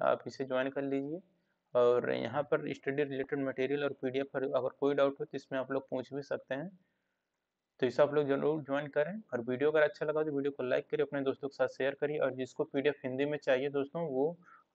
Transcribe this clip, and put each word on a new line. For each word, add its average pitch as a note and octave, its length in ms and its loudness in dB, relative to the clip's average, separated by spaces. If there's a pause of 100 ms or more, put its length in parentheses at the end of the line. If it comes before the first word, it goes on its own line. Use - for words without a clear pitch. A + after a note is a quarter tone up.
आप B2+ 240 2
इसे C3 180 -6
ज्वाइन C3 260 -2
कर C#3 140 -4
लीजिए। C#3 360 -4 (540)
और B2 380 4
यहाँ B2+ 320 -2
पर D3 300 0
study C#3 280 -2
related C3+ 380 -4
material C3+ 440 -2
और C#3 160 -2
पीडीएफ़ C3 280 -2
पर C3+ 180 -4
अगर C3 240 0
कोई C#3 240 0
डाउट C#3 260 2
हो D3 40 -6
तो C#3+ 120 -8
इसमें C3+ 220 -6
आप C3 140 -4
लोग C3+ 160 -2
पूछ B2+ 260 -6
भी C#3 80 -6
सकते - 320 -6
हैं। D3+ 140 -6 (1120)
तो C3 60 4
इसे B2 160 4
आप C#3 120 4
लोग D3+ 120 4
जरूर C#3+ 360 2
ज्वाइन C#3 260 -2
करें। D3+ 240 0 (200)
और A#2+ 80 -2
video B2+ 300 2
अगर D#3 120 4
अच्छा D3 240 0
लगा D3+ 160 0
तो D#3 100 -2
video C#3 200 0
को C3+ 100 -6
लाइक B2+ 280 0
करिए, D3 120 2
अपने C#3 200 -2
दोस्तों C3+ 260 -2
के - 60 -18
साथ C3 140 2
share C#3 320 -2
करिए। D3 180 -2
और C3+ 160 0
जिसको B2+ 320 -4
पीडीएफ़ C#3 380 0
हिंदी C3 200 0
में D3 140 -2
चाहिए C3+ 320 2
दोस्तों C#3+ 380 -2
वो C#3+ 280 0 (380)